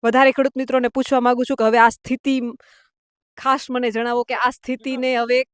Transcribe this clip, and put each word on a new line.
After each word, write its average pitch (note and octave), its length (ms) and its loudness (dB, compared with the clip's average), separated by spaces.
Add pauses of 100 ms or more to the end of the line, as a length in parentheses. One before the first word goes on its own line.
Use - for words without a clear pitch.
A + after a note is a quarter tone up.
વધારે B3+ 280 4
ખેડૂત C4+ 260 -2
મિત્રોને B3+ 300 -2
પૂછવા C4 320 0
માંગુ B3 240 0
છું C4 140 -4
કે A#3 60 0
હવે A3 140 4
આ A#3 120 8
સ્થિતિ, C4 520 -4 (960)
ખાસ - 320 -2
મને B3 220 -2
જણાવો A#3+ 320 -2
કે B3+ 100 -6
આ B3 160 0
સ્થિતિને B3+ 680 -4
હવે B3 360 -2